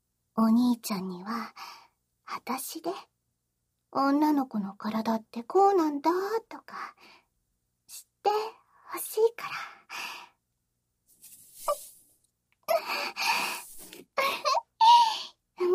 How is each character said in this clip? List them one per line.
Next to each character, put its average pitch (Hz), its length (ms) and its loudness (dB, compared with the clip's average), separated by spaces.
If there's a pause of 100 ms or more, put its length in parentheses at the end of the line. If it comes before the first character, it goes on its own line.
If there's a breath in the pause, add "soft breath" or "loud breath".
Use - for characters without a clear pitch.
(360)
お 226 140 4
兄 240 300 4
ち - 140 -6
ゃ 190 60 -4
ん 185 100 -6
に 180 160 -10
は、 226 280 -10 (720 loud breath)
私 - 560 -8
で、 349 120 -6 (1000)
女 277 420 2
の 269 120 2
子 220 140 -6
の 196 160 -6
体 220 400 -2
っ 220 80 -4
て 233 200 -12
こ 392 260 6
う 403 40 4
な 330 160 4
ん 285 120 -4
だ 320 100 2 (380)
と - 80 -14
か、 - 360 -14 (960 soft breath)
知 - 160 -18
っ - 20 -20 (160)
て 403 80 0 (640)
ほ 339 80 -10
し - 180 -8
い 453 180 4
か - 140 -12
ら。 - 60 -10 (4000 loud breath)